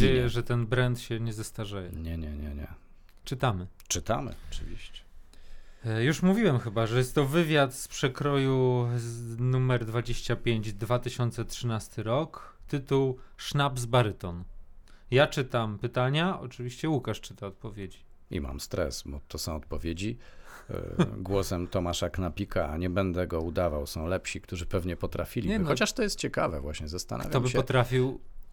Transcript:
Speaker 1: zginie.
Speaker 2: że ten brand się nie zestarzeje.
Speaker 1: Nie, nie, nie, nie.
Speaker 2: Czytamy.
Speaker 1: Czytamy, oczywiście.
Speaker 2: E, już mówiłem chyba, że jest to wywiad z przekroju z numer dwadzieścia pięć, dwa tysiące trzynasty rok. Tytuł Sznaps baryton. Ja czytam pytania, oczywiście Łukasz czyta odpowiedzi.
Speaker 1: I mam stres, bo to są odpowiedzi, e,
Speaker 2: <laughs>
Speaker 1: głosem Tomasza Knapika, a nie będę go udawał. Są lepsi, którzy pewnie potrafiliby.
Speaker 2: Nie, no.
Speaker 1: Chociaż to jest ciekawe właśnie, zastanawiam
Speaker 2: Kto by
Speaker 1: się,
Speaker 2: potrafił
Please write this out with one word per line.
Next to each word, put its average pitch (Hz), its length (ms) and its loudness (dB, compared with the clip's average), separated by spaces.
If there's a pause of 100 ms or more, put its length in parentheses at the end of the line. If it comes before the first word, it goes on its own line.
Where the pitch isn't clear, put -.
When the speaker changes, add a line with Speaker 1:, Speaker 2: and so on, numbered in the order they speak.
(140)
Speaker 1:
zginie. 123 160 4
Speaker 2:
że 117 140 2
ten 120 240 2
brand 123 320 4
się 113 200 -4
nie 113 140 -2
zestarzeje. 101 580 -6
Speaker 1:
Nie, 82 260 -4
nie, 78 140 -4
nie, 73 240 -6
nie. 73 120 -6 (560)
Speaker 2:
Czytamy. 107 440 0 (200)
Speaker 1:
Czytamy, 123 460 -2 (180)
oczywiście. - 500 -6 (840)
Speaker 2:
E, 113 180 2
już 147 200 4
mówiłem 185 360 6
chyba, 113 280 2
że 117 100 2
jest 127 180 2
to 147 100 6
wywiad 147 500 4
z - 120 -8
przekroju 131 1000 2 (100)
z 117 420 -6
numer 127 460 4
dwadzieścia 117 500 0
pięć, 110 380 0
dwa 110 260 0
tysiące 120 460 -2
trzynasty 113 580 -4
rok. 135 480 -2 (160)
Tytuł 135 500 2 (200)
Sznaps 135 480 0
baryton. 98 580 2 (680)
Ja 139 160 8
czytam 117 520 -2
pytania, 139 600 0
oczywiście 123 500 -6
Łukasz 123 320 0
czyta 101 260 -12
odpowiedzi. 98 580 -12 (260)
Speaker 1:
I 90 100 -2
mam 69 180 -6
stres, 78 460 -4
bo 71 220 -8
to - 100 -8
są 78 180 -4
odpowiedzi, 82 600 -4 (520)
e, - 40 -6 (240)
Speaker 2:
<laughs> 107 200 2
Speaker 1:
głosem 95 500 0
Tomasza 87 420 0
Knapika, 90 600 0
a 76 80 -4
nie 90 120 0
będę 90 380 2
go 82 140 0
udawał. 80 460 0
Są 80 200 -4
lepsi, 90 340 -2
którzy 90 240 -6
pewnie 87 300 0
potrafiliby. 120 580 -2
Speaker 2:
Nie, 220 60 2
no. 175 80 2
Speaker 1:
Chociaż 151 260 2
to 247 100 0
jest 202 160 -2
ciekawe 127 420 0
właśnie, 76 260 -6
zastanawiam 90 420 -6
Speaker 2:
Kto 127 120 2
by 123 80 0
Speaker 1:
się, 127 80 0
Speaker 2:
potrafił 127 640 2 (340)